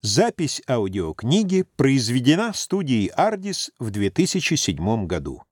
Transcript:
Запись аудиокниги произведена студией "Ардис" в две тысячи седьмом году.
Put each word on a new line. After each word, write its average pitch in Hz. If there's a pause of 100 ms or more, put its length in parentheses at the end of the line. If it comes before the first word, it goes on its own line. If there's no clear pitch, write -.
(180)
Запись 180
аудиокниги 120 (120)
произведена 135
студией 131
"Ардис" 196
в 113
две 101
тысячи -
седьмом 95
году. 71